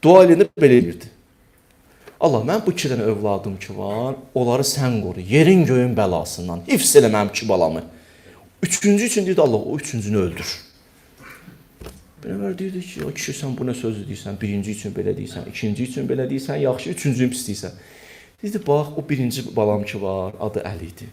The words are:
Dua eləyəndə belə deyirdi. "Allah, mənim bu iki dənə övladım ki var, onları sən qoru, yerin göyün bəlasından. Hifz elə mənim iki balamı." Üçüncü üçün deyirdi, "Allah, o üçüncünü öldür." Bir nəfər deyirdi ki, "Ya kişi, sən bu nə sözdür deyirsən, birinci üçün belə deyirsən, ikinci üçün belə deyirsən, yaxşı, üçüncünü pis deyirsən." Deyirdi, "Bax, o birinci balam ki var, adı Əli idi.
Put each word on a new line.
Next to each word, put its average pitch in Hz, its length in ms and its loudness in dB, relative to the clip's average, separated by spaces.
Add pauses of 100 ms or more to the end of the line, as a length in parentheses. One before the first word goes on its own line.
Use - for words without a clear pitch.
Dua 185 220 12
eləyəndə 170 240 6 (100)
belə 127 240 8
deyirdi. - 240 -8 (1120)
"Allah, 123 240 4
mənim 208 220 0
bu 180 60 2
iki 147 200 -4
dənə 113 160 0
övladım 101 480 -2
ki 95 200 -14
var, 107 380 -6 (200)
onları 123 340 2
sən 127 320 0
qoru, 92 200 -6
yerin 156 440 6
göyün 123 320 2
bəlasından. 87 720 -2
Hifz - 280 2
elə 123 120 6
mənim 104 240 0
iki - 160 -6
balamı." 82 340 0 (800)
Üçüncü 202 420 0
üçün 214 220 -2
deyirdi, 185 140 2
"Allah, 127 160 4
o 143 220 -4
üçüncünü 107 380 -4
öldür." - 480 -4 (1600)
Bir - 60 -10
nəfər 190 280 -6
deyirdi 190 220 -6
ki, 156 200 -14
"Ya 151 140 -6
kişi, - 180 -8
sən 135 260 -6
bu 123 100 -4
nə 123 60 -4
sözdür 110 340 -6
deyirsən, 98 320 -10
birinci 101 300 -4
üçün 104 260 -8
belə 98 200 -2
deyirsən, - 320 -12
ikinci 113 360 -4
üçün 131 240 -6
belə 131 220 -2
deyirsən, 135 300 -6
yaxşı, 131 300 -2
üçüncünü 127 400 0
pis - 180 -8
deyirsən." 95 240 -8 (680)
Deyirdi, 202 240 -6
"Bax, 147 200 2 (100)
o 143 120 -8
birinci 123 480 -2
balam 104 280 2
ki 104 180 -8
var, 95 380 -4
adı 107 180 -4
Əli 87 260 -8
idi. - 280 -16